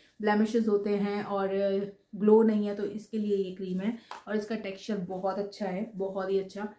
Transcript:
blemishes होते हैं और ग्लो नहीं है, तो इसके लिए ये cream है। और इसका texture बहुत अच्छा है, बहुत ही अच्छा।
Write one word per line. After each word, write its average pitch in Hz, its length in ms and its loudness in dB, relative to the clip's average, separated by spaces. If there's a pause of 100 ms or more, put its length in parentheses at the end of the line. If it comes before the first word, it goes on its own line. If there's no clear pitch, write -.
(220)
blemishes 214 460 4
होते 202 220 2
हैं 202 340 0
और 196 240 -2 (680)
ग्लो 214 280 8
नहीं 214 240 2
है, 202 80 -4
तो 208 100 -4
इसके - 320 -8
लिए 208 180 0
ये 185 200 -2
cream 185 240 -6
है। 226 180 -2 (300)
और 208 80 -4
इसका 214 200 -4
texture 202 420 -6
बहुत 185 420 -4
अच्छा 202 260 -6
है, 185 300 -4
बहुत 190 340 -4
ही 196 100 2
अच्छा। 196 260 -6 (140)